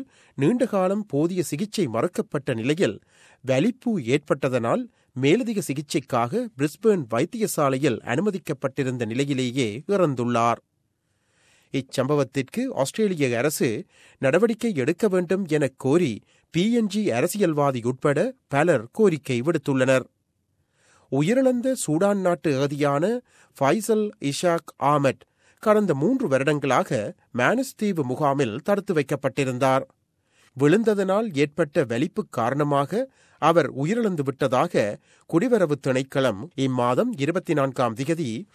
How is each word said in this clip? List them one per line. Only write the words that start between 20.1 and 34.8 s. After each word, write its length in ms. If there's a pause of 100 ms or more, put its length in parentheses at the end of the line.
உயிரிழந்த 640
சூடான் 500
நாட்டு 300
அகதியான 480 (540)
ஃபைசல் 480 (160)
இஷாக் 500 (120)
ஆமட் 420 (380)
கடந்த 320
மூன்று 320
வருடங்களாக 760 (320)
மானஸ் 420
தீவு 300
முகாமில் 580
தடுத்து 300
வைக்கப்பட்டிருந்தார். 920 (720)
விழுந்ததனால் 800
ஏற்பட்ட 500
வலிப்பு 440
காரணமாக 760 (360)
அவர் 340
உயிரிழந்து 500
விட்டதாக 640 (400)